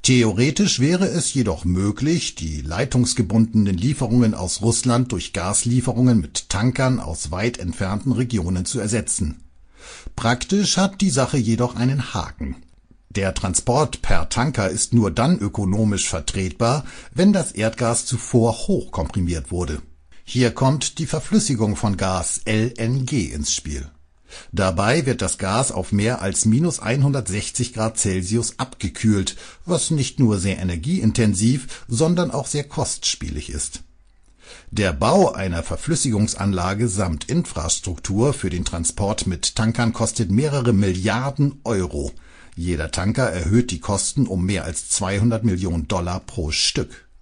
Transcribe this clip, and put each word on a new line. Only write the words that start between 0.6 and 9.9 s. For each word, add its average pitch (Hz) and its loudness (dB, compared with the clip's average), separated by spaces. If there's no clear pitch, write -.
wäre 170 4
es 160 -2
jedoch 101 0
möglich, 101 0
die 76 -8
leitungsgebundenen 107 2
Lieferungen 120 2
aus - -6
Russland 120 2
durch 90 -4
Gaslieferungen 120 2
mit - -6
Tankern 127 2
aus 82 -8
weit 104 -2
entfernten 98 -2
Regionen 95 0
zu - -4
ersetzen. 104 -2